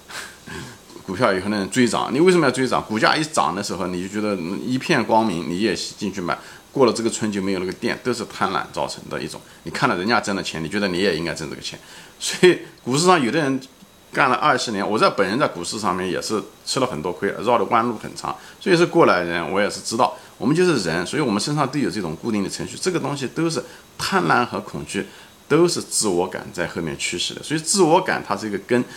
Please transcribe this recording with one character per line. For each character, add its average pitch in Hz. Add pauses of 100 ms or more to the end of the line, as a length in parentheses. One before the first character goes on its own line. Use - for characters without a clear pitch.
(260)
<laughs> -
股 98
票 107
以 95
后 98
呢 104
追 123
涨， 90
你 131
为 180
什 180
么 156
要 127
追 127
涨？ 107
股 107
价 147
一 156
涨 85
的 98
时 101
候， 92
你 90
就 -
觉 104
得 107 (280)
一 127
片 131
光 110
明， 85
你 87
也 104
进 -
去 98
买， 80 (340)
过 139
了 113
这 110
个 113
村 107
就 101
没 98
有 92
那 90
个 92
店， 90
都 123
是 107
贪 98
婪 82
造 69
成 -
的 69
一 67
种。 - (220)
你 -
看 -
到 107
人 90
家 113
挣 104
的 92
钱， 80
你 80
觉 98
得 101
你 87
也 92
应 82
该 80
挣 71
这 65
个 -
钱。 - (400)
所 -
以 170 (260)
股 123
市 165
上 180
有 110
的 160
人 135 (520)
干 147
了 127
二 143
十 123
年， 98
我 107
在 185
本 -
人 101
在 156
股 87
市 110
上 98
面 92
也 71
是 107 (260)
吃 -
了 135
很 76
多 90
亏， 95 (100)
绕 117
的 101
弯 113
路 117
很 -
长， - (240)
所 -
以 180
是 170
过 165
来 92
人， 85
我 95
也 101
是 92
知 -
道， - (220)
我 -
们 143
就 180
是 131
人， 85
所 -
以 156
我 131
们 101
身 147
上 147
都 147
有 101
这 95
种 80
固 113
定 104
的 90
程 -
序， -
这 190
个 165
东 139
西 135
都 160
是 156 (320)
贪 -
婪 123
和 101
恐 73
惧 98 (420)
都 165
是 165
自 -
我 87
感 -
在 87
后 90
面 76
驱 -
使 -
的。 -
所 147
以 160
自 190
我 170
感 80
它 101
是 104
一 -
个 98
根， 123 (120)